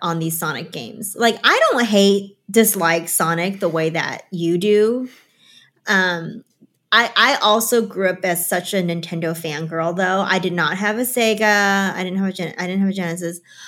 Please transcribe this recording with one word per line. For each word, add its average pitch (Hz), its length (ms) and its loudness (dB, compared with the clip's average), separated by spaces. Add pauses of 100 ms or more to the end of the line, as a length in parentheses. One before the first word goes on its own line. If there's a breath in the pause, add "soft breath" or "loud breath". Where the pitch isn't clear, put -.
on 170 160 -2
these 160 180 -4
Sonic 156 360 -6
games. - 460 -12
Like, 233 240 2
I 427 160 4 (120)
don't 240 160 2
hate, 196 500 2 (140)
dislike 175 580 2
Sonic 170 520 -2
the 180 80 0
way 160 220 0
that 139 400 -4
you 170 280 0
do. 214 500 2 (800 soft breath)
Um, 180 580 -2 (460)
I, 226 260 4
I 247 260 4
also 226 440 2
grew 190 220 -2
up 180 160 -4
as 175 240 -2
such 180 240 -2
a 202 60 0
Nintendo 170 540 -2
fangirl, 165 640 -4
though. 185 260 0
I 185 180 0
did 175 140 -2
not 175 260 0
have 214 200 -2
a 247 40 -2
Sega. 208 920 2
I 180 80 -6
didn't 185 160 -4
have 190 100 0
a 185 40 -2
Gen-, 180 260 -8
I 180 80 -4
didn't 190 140 -2
have 196 100 2
a 190 40 -4
Genesis. 175 460 -4 (260 loud breath)